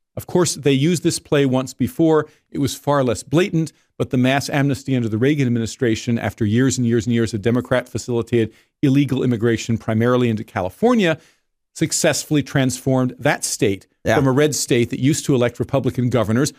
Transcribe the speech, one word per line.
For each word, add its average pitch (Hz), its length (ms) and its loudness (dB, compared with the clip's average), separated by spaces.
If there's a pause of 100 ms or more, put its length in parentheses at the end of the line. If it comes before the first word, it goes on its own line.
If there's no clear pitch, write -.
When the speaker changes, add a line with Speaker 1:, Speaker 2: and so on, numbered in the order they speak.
(160)
Speaker 1:
Of - 120 -12
course, 180 280 0
they 143 180 0
used 151 300 0
this 165 160 -2
play 143 260 0
once 131 280 -2
before. 151 540 0 (220)
It - 100 -8
was 135 160 -2
far 143 280 0
less 113 200 -2
blatant, 160 480 0 (260)
but 127 120 -4
the 131 80 -2
mass 131 320 0
amnesty 139 460 -2
under 117 140 -2
the 110 80 -2
Reagan 135 300 2
administration, 117 720 -2
after 107 260 -4
years 117 320 2
and 123 100 -2
years 117 180 0
and 120 80 -2
years 117 200 0
of 107 80 -6
Democrat-facilitated 120 1120 -2 (280)
illegal 135 420 2
immigration, 117 540 -2
primarily 120 520 0
into 110 140 -4
California, 170 760 0 (560)
successfully 151 680 0
transformed 131 760 0
that 147 260 -2
state 98 420 -2 (160)
Speaker 2:
Yeah. 110 140 2
Speaker 1:
from 139 100 4
a 131 40 4
red 143 240 2
state 120 340 0
that 127 100 -6
used 139 260 0
to 143 100 2
elect 120 240 0
Republican 123 500 -2
governors 117 500 0